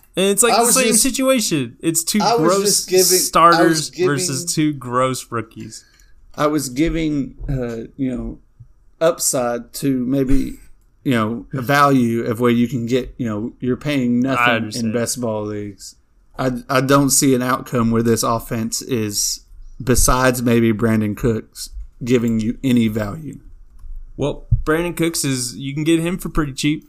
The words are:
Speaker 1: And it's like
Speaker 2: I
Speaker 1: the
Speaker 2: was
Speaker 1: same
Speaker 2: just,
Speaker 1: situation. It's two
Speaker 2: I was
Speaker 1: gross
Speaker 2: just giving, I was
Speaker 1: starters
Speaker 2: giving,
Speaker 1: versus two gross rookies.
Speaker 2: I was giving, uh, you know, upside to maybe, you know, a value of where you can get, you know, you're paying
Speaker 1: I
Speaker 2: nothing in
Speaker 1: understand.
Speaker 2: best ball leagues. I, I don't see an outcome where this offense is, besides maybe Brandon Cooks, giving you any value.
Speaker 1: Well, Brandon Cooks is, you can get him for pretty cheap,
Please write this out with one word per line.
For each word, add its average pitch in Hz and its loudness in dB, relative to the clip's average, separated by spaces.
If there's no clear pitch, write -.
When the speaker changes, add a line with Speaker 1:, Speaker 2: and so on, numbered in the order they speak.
Speaker 1:
And 185 0
it's 196 2
like 202 4
Speaker 2:
I 202 4
Speaker 1:
the 233 4
Speaker 2:
was 233 2
Speaker 1:
same 262 2
Speaker 2:
just, 226 2
Speaker 1:
situation. 208 0
It's 165 -2
two - 0
Speaker 2:
I 208 2
was 233 2
Speaker 1:
gross 185 4
Speaker 2:
just - 0
giving, 185 4
I 180 2
was 180 0
Speaker 1:
starters 165 4
Speaker 2:
giving, 175 -2
Speaker 1:
versus 147 -2
two 151 0
gross 127 -2
rookies. 113 -10
Speaker 2:
I 147 0
was 147 0
giving, 156 -2
uh, 120 -6
you 131 -4
know, 117 -8
upside 123 -2
to 131 -2
maybe, 135 2
you 143 0
know, 113 -2
a 131 -4
value 127 2
of 113 -2
where 120 4
you 120 4
can 117 -4
get, 123 -2
you 127 -4
know, 107 -4
you're 127 -2
paying 123 0
Speaker 1:
I - -2
Speaker 2:
nothing 127 0
in 120 2
Speaker 1:
understand. 110 -4
Speaker 2:
best 117 -4
ball 110 -4
leagues. 104 -10
I, 131 0
I 135 2
don't 139 4
see 135 4
an 123 0
outcome 127 0
where 113 2
this 117 2
offense 113 -4
is, 107 -4
besides 127 4
maybe 117 4
Brandon 107 0
Cooks, - -4
giving 117 2
you 110 -2
any 120 4
value. 104 -6
Speaker 1:
Well, - -4
Brandon 165 0
Cooks 165 -2
is, 127 -4
you 135 -8
can 151 -4
get 165 2
him 170 -2
for 165 -8
pretty 147 -2
cheap, 147 -2